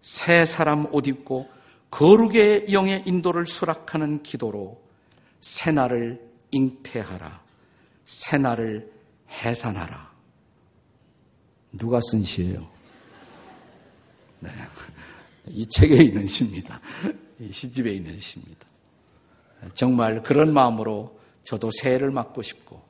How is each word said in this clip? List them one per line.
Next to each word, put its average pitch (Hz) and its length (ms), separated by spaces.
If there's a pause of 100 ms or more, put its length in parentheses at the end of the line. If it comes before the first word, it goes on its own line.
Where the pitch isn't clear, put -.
새 170 440
사람 151 480
옷 143 140
입고 131 440 (400)
거룩의 208 800
영의 196 340
인도를 175 400
수락하는 156 800
기도로 104 580 (600)
새 - 320
날을 120 480 (300)
잉태하라. 98 920 (640)
새 - 320
날을 113 520 (400)
해산하라. 104 800 (1600)
누가 113 260 (100)
쓴 107 140
시예요? 90 420 (1700)
네. - 100 (1000)
이 110 200
책에 156 280
있는 104 320
시입니다. - 520 (640)
이 104 100
시집에 120 400
있는 90 260
시입니다. - 480 (1080)
정말 117 500
그런 151 300
마음으로 110 680 (240)
저도 113 260 (120)
새해를 135 300
맞고 127 300
싶고 - 480